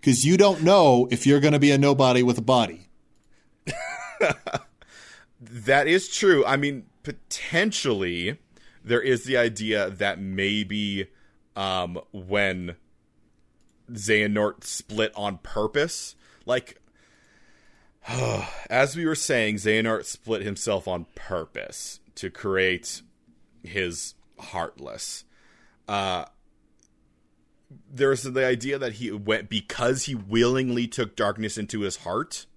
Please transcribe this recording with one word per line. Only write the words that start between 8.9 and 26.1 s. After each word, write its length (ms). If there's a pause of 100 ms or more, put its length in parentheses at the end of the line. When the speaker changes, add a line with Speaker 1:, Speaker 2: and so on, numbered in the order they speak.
Speaker 2:
is 240
the 120
idea 540
that 280
maybe, 880 (480)
um, 440 (120)
when 640 (1160)
Xehanort 720
split 520
on 240
purpose, 760 (320)
like, 340 (1300)
<sighs> 0 (640)
as 260
we 100
were 100
saying, 420
Xehanort 480
split 360
himself 460
on 180 (100)
purpose 840 (160)
to 140
create 720 (640)
his 520 (240)
Heartless. 840 (640)
Uh, 380 (1700)